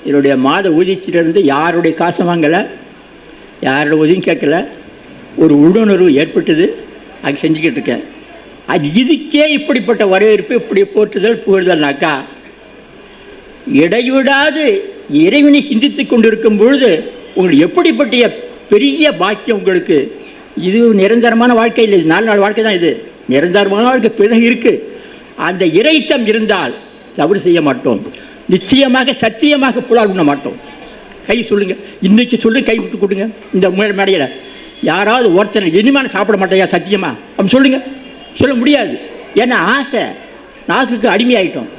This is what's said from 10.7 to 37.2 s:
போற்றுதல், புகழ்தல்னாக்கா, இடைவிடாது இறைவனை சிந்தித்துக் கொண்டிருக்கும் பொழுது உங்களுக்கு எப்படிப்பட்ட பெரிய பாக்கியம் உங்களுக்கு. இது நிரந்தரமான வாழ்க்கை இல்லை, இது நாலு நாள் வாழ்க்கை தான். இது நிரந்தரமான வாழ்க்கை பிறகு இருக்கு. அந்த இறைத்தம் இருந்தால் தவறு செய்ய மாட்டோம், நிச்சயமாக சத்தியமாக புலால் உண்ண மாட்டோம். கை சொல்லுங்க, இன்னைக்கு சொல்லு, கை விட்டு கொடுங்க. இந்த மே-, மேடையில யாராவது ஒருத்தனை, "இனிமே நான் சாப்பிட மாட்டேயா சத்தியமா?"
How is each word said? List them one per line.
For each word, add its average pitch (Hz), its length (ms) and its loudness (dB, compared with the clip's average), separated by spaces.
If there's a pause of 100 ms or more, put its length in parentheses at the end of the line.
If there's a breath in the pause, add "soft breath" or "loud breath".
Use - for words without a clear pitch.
போற்றுதல், 214 640 -2
புகழ்தல்னாக்கா, 170 640 0 (1600)
இடைவிடாது 262 920 0 (440)
இறைவனை 277 520 4
சிந்தித்துக் 247 480 -2
கொண்டிருக்கும் 220 480 2
பொழுது 254 340 4 (440)
உங்களுக்கு 185 300 4
எப்படிப்பட்ட 240 720 0 (340)
பெரிய 277 420 2
பாக்கியம் 202 460 -4
உங்களுக்கு. 180 400 0 (600 loud breath)
இது 185 220 0 (140)
நிரந்தரமான 233 600 2
வாழ்க்கை 226 300 2
இல்லை, 202 160 2
இது 160 80 0
நாலு 180 180 2
நாள் 214 120 2
வாழ்க்கை 208 260 0
தான். 220 100 0
இது 170 180 0 (360)
நிரந்தரமான 196 560 0
வாழ்க்கை 247 340 2
பிறகு 226 260 2
இருக்கு. 240 300 2 (640 loud breath)
அந்த 180 300 -2
இறைத்தம் 247 640 2
இருந்தால் 202 460 -2 (420)
தவறு 170 240 0
செய்ய 170 220 2
மாட்டோம், 127 400 -2 (460 loud breath)
நிச்சயமாக 254 680 2
சத்தியமாக 262 680 0
புலால் 226 280 2
உண்ண 185 160 -2
மாட்டோம். 143 340 -2 (680)
கை 226 160 -2
சொல்லுங்க, 196 320 -2 (260 loud breath)
இன்னைக்கு 226 360 2
சொல்லு, 226 260 0
கை 226 140 0
விட்டு 190 200 -8
கொடுங்க. 196 300 -2 (260)
இந்த 185 160 2
மே-, 196 300 -2
மேடையில 185 300 0 (520 loud breath)
யாராவது 208 520 2
ஒருத்தனை, 202 400 0
"இனிமே 247 260 2
நான் 262 100 -4
சாப்பிட 202 280 -2
மாட்டேயா 190 320 0
சத்தியமா?" 185 420 -2 (180)